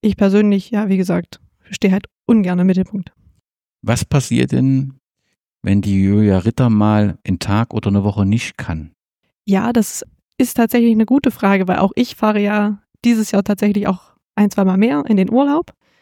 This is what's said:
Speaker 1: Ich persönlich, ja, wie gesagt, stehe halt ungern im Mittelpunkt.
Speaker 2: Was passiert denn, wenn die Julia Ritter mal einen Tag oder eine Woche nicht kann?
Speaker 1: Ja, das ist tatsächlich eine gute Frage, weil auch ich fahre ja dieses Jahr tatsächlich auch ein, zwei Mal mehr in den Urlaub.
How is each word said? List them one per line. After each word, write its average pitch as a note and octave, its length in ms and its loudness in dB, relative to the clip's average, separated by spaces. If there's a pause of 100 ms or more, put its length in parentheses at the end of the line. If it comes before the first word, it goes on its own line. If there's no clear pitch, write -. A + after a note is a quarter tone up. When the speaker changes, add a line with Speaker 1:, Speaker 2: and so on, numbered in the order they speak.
Speaker 1:
Ich G#3 140 0
persönlich, G3+ 560 0
ja, G#3 160 -2
wie F#3+ 100 0
gesagt, F3 420 -4 (300)
stehe F#3+ 220 0
halt G3 140 -2 (200)
ungern F3+ 340 2
im F3+ 80 2
Mittelpunkt. F#3+ 440 -2 (680)
Speaker 2:
Was - 240 -2
passiert B2+ 480 0
denn, C3+ 460 0 (640)
wenn G2 200 0
die G2 200 0
Julia G2+ 380 2
Ritter A#2 300 0
mal G#2+ 480 2 (100)
einen F#2 120 -4
Tag G#2+ 340 -2
oder G#2+ 160 -4
eine G2+ 160 0
Woche G2+ 200 0
nicht A2 320 -4
kann? D#2+ 360 -10 (520)
Speaker 1:
Ja, G3+ 280 -2
das - 320 -4 (320)
ist B3+ 180 -2
tatsächlich A#3 380 2
eine A3 120 2
gute C4+ 260 2
Frage, G3 360 0
weil F3+ 120 0
auch F#3+ 160 0
ich A#3+ 200 -2
fahre G#3+ 240 0
ja G#3 400 -2 (240)
dieses A3+ 280 0
Jahr G3 120 0
tatsächlich G3+ 440 0
auch F#3 140 -4 (340)
ein, G#3 140 2
zwei G3 160 0
Mal F#3 120 2
mehr C4 300 2
in G#3+ 100 2
den F#3+ 140 0
Urlaub. C#4+ 420 0 (280)